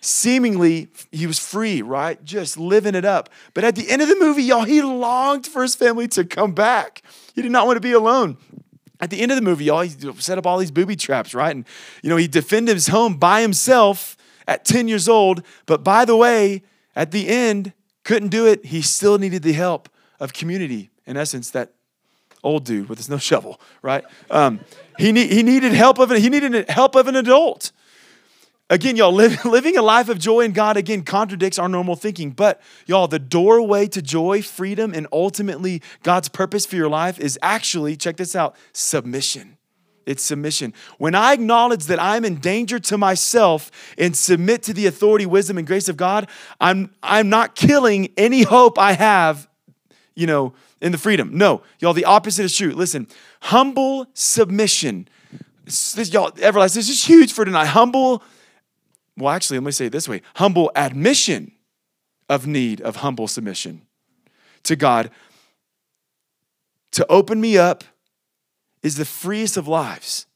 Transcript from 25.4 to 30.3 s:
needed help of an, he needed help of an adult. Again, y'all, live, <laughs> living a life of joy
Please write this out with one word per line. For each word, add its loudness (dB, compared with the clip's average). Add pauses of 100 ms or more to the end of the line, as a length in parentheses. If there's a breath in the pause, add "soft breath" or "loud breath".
needed 4
help 6
of 4
an, 4
he 4
needed 0
help 2
of 4
an -2
adult. 2 (960 soft breath)
Again, 0
y'all, 6
live, 4
<laughs> -
living 2
a 2
life 4
of -4
joy 2